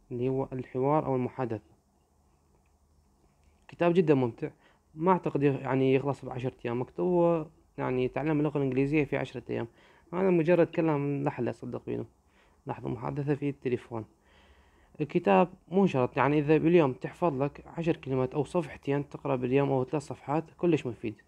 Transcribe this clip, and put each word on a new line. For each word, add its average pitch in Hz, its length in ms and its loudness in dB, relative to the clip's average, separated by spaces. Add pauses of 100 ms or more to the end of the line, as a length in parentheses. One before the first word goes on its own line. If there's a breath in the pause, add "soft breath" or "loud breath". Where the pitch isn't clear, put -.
(100)
اللي 123 180 -4
هو 131 240 -4
الحوار 135 540 -2
أو 135 100 0
المحادثة. 120 580 -6 (1900)
كتاب 170 260 2
جدًا 160 200 4
ممتع، 131 360 0 (440 soft breath)
ما 170 180 2
أعتقد 151 300 0
يخ-، 135 180 2
يعني 131 340 2
يخلص 135 300 -2
بعشرة 127 300 -6 (100)
أيام. 120 160 -4
مكتوب 170 680 0 (320)
يعني 127 300 -2
تعلم 147 300 -2
اللغة 151 200 0
الإنجليزية 139 460 0
في 139 120 -4
عشرة 127 340 -6
أيام، 117 160 -4 (460 soft breath)
هذا 185 180 0
مجرد 170 360 4
كلام 143 580 -2
نحلة 123 280 -2
صدقينه. 120 520 -8 (640 soft breath)
لاحظوا 135 240 -8
محادثة 139 440 -4
في 143 140 -4
التليفون. 117 560 -6 (960 soft breath)
الكتاب 180 480 2 (200)
مو 190 180 4
شرط، 127 300 2
يعني 143 220 4
إذا 151 200 4
باليوم 156 340 4
تحفظ 139 500 -2
لك - 240 -6
عشر 165 300 -2
كلمات 131 380 -2
أو 147 100 -2
صفحتين 143 640 -4
تقرأ 135 280 -4
باليوم 135 340 2
أو 131 140 0
ثلاث 147 180 -4
صفحات 151 420 -6 (140)
كلش 165 280 0
مفيد. 110 280 -8 (140)